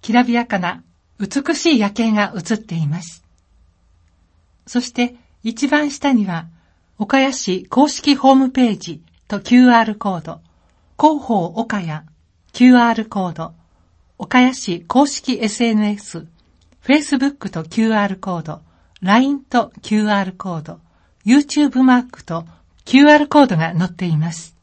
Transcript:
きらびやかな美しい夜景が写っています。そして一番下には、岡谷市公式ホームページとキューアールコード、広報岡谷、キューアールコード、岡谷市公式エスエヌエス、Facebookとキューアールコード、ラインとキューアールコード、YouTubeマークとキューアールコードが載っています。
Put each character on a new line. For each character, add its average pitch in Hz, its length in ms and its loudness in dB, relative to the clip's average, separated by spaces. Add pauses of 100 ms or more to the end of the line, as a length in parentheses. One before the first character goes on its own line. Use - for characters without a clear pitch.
き - 100 -8
ら 247 140 2
び 240 80 -2
や 233 120 -2
か 208 140 -4
な 180 240 -8 (340)
美 277 380 -4
し 339 160 0
い 254 80 2
夜 202 120 0
景 226 200 -2
が 208 220 -2
写 190 220 -6
っ - 20 -10
て 190 180 -12
い 156 120 -2
ま 170 140 -6
す。 - 220 -20 (1400)
そ 247 140 -4
し 247 100 -10
て 240 240 -4 (280)
一 226 260 -4
番 294 220 0
下 285 200 -2
に 214 140 2
は、 170 240 -8 (480)
岡 214 220 0
谷 269 120 2
市 185 360 -6
公 294 200 2
式 285 300 -2
ホ 262 160 4
ー - 20 6
ム 269 160 2
ペ 247 200 2
ー 190 60 -4
ジ 160 240 -14 (280)
と 202 100 -6
キ - 160 0
ュ 254 120 8
ー 233 120 6
ア - 20 4
ー 220 40 0
ル 214 100 -6
コ 196 200 -6
ー 165 40 -8
ド、 160 220 -16 (580)
広 302 240 2
報 196 220 -2
岡 214 340 -6
谷、 156 260 -10 (460)
キ 247 140 2
ュ 254 80 8
ー 240 160 4
ア - 20 0
ー 226 40 0
ル 220 100 -6
コ 196 220 -6
ー 165 40 -8
ド、 160 240 -14 (640)
岡 247 220 -2
谷 254 140 4
市 170 280 -8
公 277 260 0
式 - 340 -6
エ 220 60 -2
ス 208 140 -4
エ 233 120 0
ヌ 214 120 0
エ 208 120 -4
ス、 170 300 -16 (560)
Facebook 277 680 -2
と 160 140 -10
キ 165 200 -2
ュ 220 80 0
ー 214 100 0
ア 202 40 0
ー 196 40 -4
ル 190 80 -8
コ 180 220 -8
ー - 20 -10
ド、 151 200 -14 (380)
ラ 196 200 2
イ 269 120 0
ン 277 100 -4
と 233 300 -2 (100)
キ - 140 -4
ュ 214 100 0
ー 208 140 0
ア - 20 -2
ー 190 40 -4
ル 185 80 -12
コ 185 240 -10
ー 151 40 -10
ド、 165 200 -18 (440)
YouTube 285 560 2
マ 254 200 4
ー - 20 -8
ク - 200 -18
と 165 220 -10 (380)
キ 254 160 2
ュ 294 60 8
ー 302 60 8
ア 302 40 8
ー 294 40 6
ル 294 80 -2
コ 294 140 4
ー 269 60 6
ド 185 100 -2
が 165 180 -4
載 175 120 0
っ - 40 -6
て 185 140 -8
い 165 100 -2
ま 160 160 -2
す。 - 320 -16